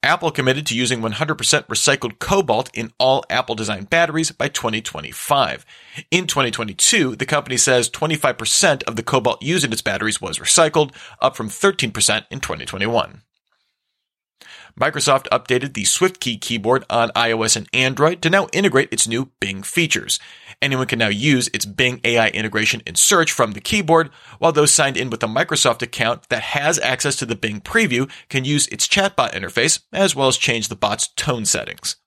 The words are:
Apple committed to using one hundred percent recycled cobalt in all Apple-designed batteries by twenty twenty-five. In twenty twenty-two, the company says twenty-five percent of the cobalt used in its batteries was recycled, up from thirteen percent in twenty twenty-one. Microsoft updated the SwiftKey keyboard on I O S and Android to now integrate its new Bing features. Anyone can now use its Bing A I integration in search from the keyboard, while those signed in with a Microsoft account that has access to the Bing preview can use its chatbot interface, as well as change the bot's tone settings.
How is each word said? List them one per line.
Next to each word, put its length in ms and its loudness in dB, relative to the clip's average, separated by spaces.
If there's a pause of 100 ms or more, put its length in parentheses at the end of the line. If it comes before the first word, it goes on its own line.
Apple 280 2
committed 340 0
to 100 -4
using 260 0
one 120 -2
hundred 220 -2
percent 340 0
recycled 500 0
cobalt 540 0
in 260 -8
all 300 4
Apple-designed 600 -4
batteries 420 2
by 180 -4
twenty 320 -4
twenty-five. 840 -2 (460)
In 160 0
twenty 240 0
twenty-two, 640 0
the 100 -6
company 300 -2
says 320 2
twenty-five 500 0
percent 460 2
of 140 -4
the 60 -4
cobalt 380 0
used 220 0
in 80 -2
its 100 -4
batteries 380 -4
was 180 -8
recycled, 560 2 (280)
up 160 0
from 100 -6
thirteen 440 0
percent 380 0
in 120 -10
twenty 240 -8
twenty-one. 560 -2 (1600)
Microsoft 540 2
updated 400 0
the 100 -6
SwiftKey 560 0
keyboard 500 0
on 240 2
I 200 2
O 80 0
S 160 2
and 160 -10
Android 480 2
to 80 2
now 240 2
integrate 400 4
its 120 0
new 240 -2 (120)
Bing 220 -6
features. 540 -2 (440)
Anyone 260 0
can 100 0
now 120 2
use 400 2
its 160 -4
Bing 400 -4
A 120 2
I 120 4
integration 580 -2
in 80 -8
search 380 2
from 180 0
the 80 -10
keyboard, 520 2 (280)
while 140 2
those 180 4
signed 240 2
in 140 -4
with 140 -6
a 40 -2
Microsoft 540 0
account 480 -4
that 120 -2
has 380 0
access 380 -2
to 80 -4
the 100 -4
Bing 240 -6
preview 500 0 (200)
can 160 -2
use 220 0
its 200 -2
chatbot 460 0
interface, 480 0 (100)
as 240 2
well 140 4
as 80 0
change 320 0
the 80 -8
bot's 320 -2
tone 340 -4
settings. 640 -4